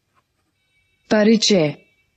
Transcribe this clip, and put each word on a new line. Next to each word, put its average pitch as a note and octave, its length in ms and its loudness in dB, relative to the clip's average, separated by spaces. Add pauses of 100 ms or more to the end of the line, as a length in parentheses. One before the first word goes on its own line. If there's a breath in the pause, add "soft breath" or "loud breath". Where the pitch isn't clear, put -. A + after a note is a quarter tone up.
(1120)
परिचय। G#3 640 0 (420)